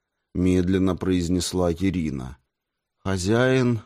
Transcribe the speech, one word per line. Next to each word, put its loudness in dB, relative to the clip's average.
медленно 2
произнесла 0
Ирина. -4
«Хозяин — 0